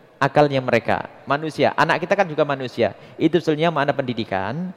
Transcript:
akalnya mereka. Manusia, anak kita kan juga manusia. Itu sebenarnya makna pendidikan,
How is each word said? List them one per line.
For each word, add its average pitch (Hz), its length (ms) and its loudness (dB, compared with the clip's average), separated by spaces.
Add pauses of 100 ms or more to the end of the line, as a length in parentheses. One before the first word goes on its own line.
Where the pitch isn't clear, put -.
(180)
akalnya 139 400 4
mereka. 117 480 0 (240)
Manusia, 147 480 0
anak 156 240 2
kita 196 160 0
kan 196 80 2
juga 151 160 0
manusia. 131 480 -2 (320)
Itu 160 160 4
sebenarnya 156 320 0
makna 143 240 0
pendidikan, 123 840 -6